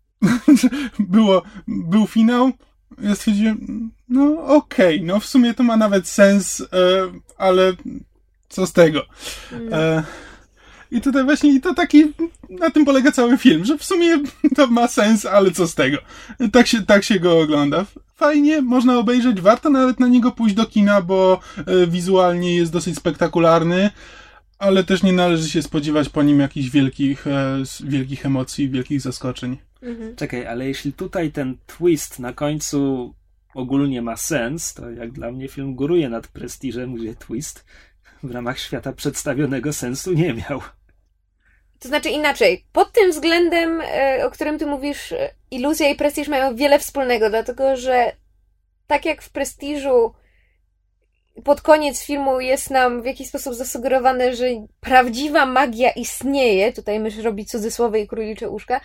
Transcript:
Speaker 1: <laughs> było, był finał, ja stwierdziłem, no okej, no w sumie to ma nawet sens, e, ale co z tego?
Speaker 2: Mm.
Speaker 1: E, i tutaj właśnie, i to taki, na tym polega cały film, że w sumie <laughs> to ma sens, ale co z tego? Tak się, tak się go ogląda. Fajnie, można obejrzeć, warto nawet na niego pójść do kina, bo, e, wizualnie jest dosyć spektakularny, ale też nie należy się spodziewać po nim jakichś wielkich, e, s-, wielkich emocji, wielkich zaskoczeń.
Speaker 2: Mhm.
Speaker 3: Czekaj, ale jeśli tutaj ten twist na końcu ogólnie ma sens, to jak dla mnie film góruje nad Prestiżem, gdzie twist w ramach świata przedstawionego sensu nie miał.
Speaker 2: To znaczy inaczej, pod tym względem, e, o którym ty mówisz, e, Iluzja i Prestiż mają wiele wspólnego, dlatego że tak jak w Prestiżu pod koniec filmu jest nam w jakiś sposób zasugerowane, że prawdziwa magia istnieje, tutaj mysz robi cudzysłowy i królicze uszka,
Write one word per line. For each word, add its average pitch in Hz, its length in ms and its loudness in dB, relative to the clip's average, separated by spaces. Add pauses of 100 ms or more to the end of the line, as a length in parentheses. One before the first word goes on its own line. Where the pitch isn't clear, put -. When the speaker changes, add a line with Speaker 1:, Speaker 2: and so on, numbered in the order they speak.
(220)
Speaker 1:
<laughs> 247 760 2
było, 196 440 2 (260)
był 196 380 0
finał, 240 440 2 (520)
ja 202 120 0
stwierdziłem, 214 760 -2 (180)
no 285 380 2
okej, 190 560 2
no 185 180 -2
w - 60 -14
sumie 240 280 4
to 254 80 -2
ma 233 140 2
nawet 202 320 2
sens, 202 520 2
e, - 60 -10 (720)
ale 185 340 4 (760)
co 185 180 -4
z - 60 -10
tego? 160 300 4 (500)
Speaker 2:
Mm. 233 220 -8
Speaker 1:
E, 160 280 0 (880)
i 240 100 -2
tutaj 269 240 0
właśnie, 294 280 4
i 269 80 6
to 359 140 -2
taki, 302 280 6 (460)
na 359 220 -2
tym 302 140 4
polega 277 280 4
cały 240 260 2
film, 165 260 4
że 294 140 0
w - 60 -12
sumie 339 340 2 (160)
<laughs> 285 220 0
to 285 100 4
ma 240 220 2
sens, 214 380 0
ale 196 240 4
co 170 160 0
z - 80 -8
tego? 143 240 0 (540)
Tak 240 140 6
się, 226 160 0
tak 202 220 4
się 196 160 0
go 170 200 4
ogląda. 151 440 0 (300)
Fajnie, 302 480 2
można 247 360 2
obejrzeć, 240 420 2
warto 226 300 2
nawet 262 300 2
na 247 80 4
niego 247 240 4
pójść 220 220 0
do 220 120 0
kina, 202 360 2
bo, 185 380 2 (260)
e, 185 200 4
wizualnie 175 680 2
jest 165 160 0
dosyć 170 240 -4
spektakularny, 170 920 2 (680)
ale 190 260 2
też 185 180 0
nie 190 100 2
należy 170 380 0
się 160 120 -2
spodziewać 151 460 -2
po 151 140 -2
nim 143 180 4
jakichś 135 300 -4
wielkich, 139 560 0
e, 135 360 -2
s-, - 200 -12
wielkich 135 440 -6
emocji, 135 440 -2
wielkich 131 300 -4
zaskoczeń. 127 580 -8 (240)
Speaker 2:
Mhm. 233 340 -14
Speaker 3:
Czekaj, 127 300 -8
ale 123 200 -8
jeśli 139 260 -8
tutaj 170 400 -6
ten 131 240 -8 (100)
twist - 520 -2
na 123 140 -10
końcu 143 800 -4 (400)
ogólnie 131 480 -4
ma 113 140 -8
sens, 139 580 -6
to 120 160 -16
jak 117 220 -14
dla 123 200 -12
mnie 131 160 -12
film 139 260 -10
góruje 143 340 -2
nad 113 180 -8
Prestiżem, 127 680 -10
gdzie 113 200 -10
twist - 500 -12 (580)
w 135 80 -12
ramach 123 280 -8
świata 131 340 -10
przedstawionego 139 800 -4
sensu 135 400 -6
nie 156 220 0
miał. - 260 -8 (1160)
Speaker 2:
To 247 100 -20
znaczy 302 220 -2
inaczej, 269 600 0
pod 359 200 0
tym 381 180 4
względem, 330 720 0
e, 269 420 -2
o - 40 -4
którym 302 280 -6
ty 311 80 -4
mówisz, 285 460 -6
e, - 180 -6 (200)
Iluzja 285 380 -2
i 277 80 0
Prestiż 294 320 -4
mają 269 280 -2
wiele 285 220 4
wspólnego, 247 520 -2
dlatego 247 460 -2
że 247 360 0 (760)
tak 294 180 -2
jak 311 180 -4
w - 80 -20
Prestiżu 269 840 -2 (1300)
pod 285 160 0
koniec 302 420 2
filmu 269 380 -2
jest 262 300 -4
nam 247 320 0
w 233 40 -8
jakiś 262 220 -10
sposób 262 260 -10
zasugerowane, 254 800 -2
że 247 100 -4 (340)
prawdziwa 262 640 2
magia 254 440 0
istnieje, 247 800 -2
tutaj 214 280 -6
mysz 214 160 -6
robi 214 300 -6
cudzysłowy 220 540 -4
i 208 60 -6
królicze 220 440 -10
uszka, 247 340 -6